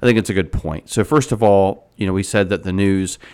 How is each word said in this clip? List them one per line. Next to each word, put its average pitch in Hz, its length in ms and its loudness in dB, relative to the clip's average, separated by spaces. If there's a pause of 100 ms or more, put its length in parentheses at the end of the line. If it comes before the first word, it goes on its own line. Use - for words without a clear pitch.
I 123 40 0
think 117 140 4
it's 101 100 -2
a 101 40 -2
good 92 180 -2
point. - 380 -6
So 110 140 0
first 151 280 0
of 110 100 -4
all, 101 540 2
you 104 100 -4
know, 95 80 -2
we 98 100 0
said 98 260 0
that 95 140 -4
the 92 100 -4
news, 95 440 0 (160)